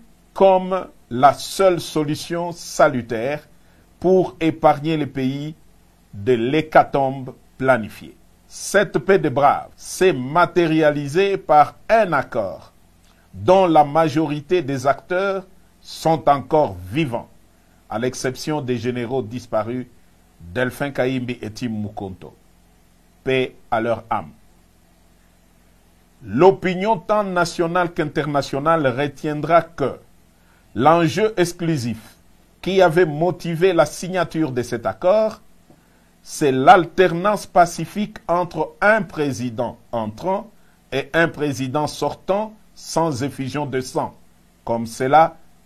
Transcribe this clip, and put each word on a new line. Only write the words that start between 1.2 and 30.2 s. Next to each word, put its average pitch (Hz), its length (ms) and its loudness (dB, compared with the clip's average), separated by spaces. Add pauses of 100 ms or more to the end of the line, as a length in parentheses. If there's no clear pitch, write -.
seule 185 460 0
solution 165 720 -6
salutaire 131 960 -2 (540)
pour 180 400 2
épargner 156 560 0
le 147 100 -2
pays 135 480 -6 (600)
de 104 180 0
l'hécatombe 135 1000 0 (240)
planifiée. 110 580 -2 (320)
Cette - 500 0
paix 190 200 4
des 156 100 0
braves 127 480 2
s'est - 360 0
matérialisée 160 1200 2
par 151 380 4 (140)
un 208 240 2
accord 101 600 -4 (640)
dont 180 320 4
la 156 180 6
majorité 151 760 0
des 135 240 -4
acteurs 190 580 -2 (360)
sont - 480 -2
encore 139 480 0 (140)
vivants, 120 380 -4 (600)
à 107 80 -6
l'exception 131 640 -4
des 123 160 -4
généraux 123 440 -4
disparus 117 640 -6 (540)
Delphin 123 520 -6
Kayimbi 127 500 -4
et 117 80 -10
Tim 117 180 -8
Mukonto. 98 680 -10 (880)
Paix 131 340 -2 (140)
à 113 100 0
leur 120 280 -2
âme. 92 220 -4 (1900)
L'opinion 185 720 2
tant 208 260 -2
nationale 175 680 -2
qu'internationale 147 920 -2
retiendra 147 760 0
que - 360 -6 (760)